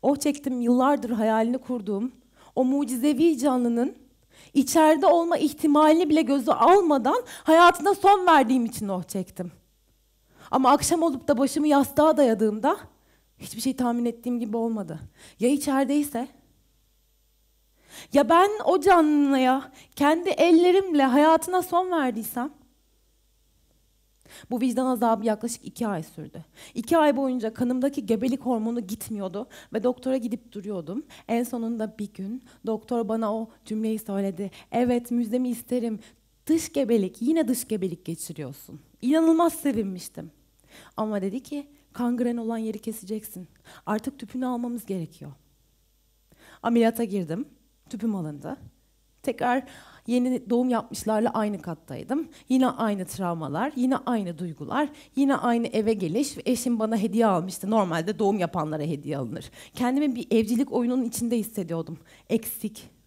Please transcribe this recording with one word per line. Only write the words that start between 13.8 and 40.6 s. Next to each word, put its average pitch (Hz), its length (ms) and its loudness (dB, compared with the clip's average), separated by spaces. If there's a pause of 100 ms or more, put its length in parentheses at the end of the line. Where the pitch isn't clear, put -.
ettiğim 233 340 -6
gibi 226 180 -6
olmadı. 214 420 -6 (400)
Ya 233 100 2
içerideyse? 285 760 0 (1900)
Ya 269 160 4
ben 359 200 6 (160)
o 359 160 4
canlıya 285 920 4 (240)
kendi 330 340 2
ellerimle 349 760 4
hayatına 320 580 4
son 359 300 -2
verdiysem? 254 680 -4 (1900)
Bu 233 100 -2
vicdan 254 240 0
azabı 226 400 0
yaklaşık 226 400 -4
iki - 220 -6
ay 175 160 -4
sürdü. - 420 -16 (300)
İki 330 220 0
ay 294 200 4
boyunca 254 360 -2
kanımdaki 254 520 -2
gebelik 233 360 -2
hormonu 233 380 -2
gitmiyordu 202 680 -10 (260)
ve 220 100 -4
doktora 254 340 -2
gidip 226 340 -8
duruyordum. 196 540 -10 (220)
En 233 160 0
sonunda 226 560 -6
bir 208 140 -8
gün 202 300 -10 (220)
doktor 220 420 -4
bana 220 280 -2
o 220 140 -8 (160)
cümleyi 220 340 -4
söyledi. 196 520 -6 (200)
"Evet, 240 400 0
müjdemi 240 380 -2
isterim. 233 500 -6 (460)
Dış 320 280 -2
gebelik, 226 480 0
yine 302 260 2
dış 254 200 -2
gebelik 185 380 -6
geçiriyorsun." 151 760 -12 (200)
İnanılmaz 320 520 4
sevinmiştim. 190 800 -6 (640)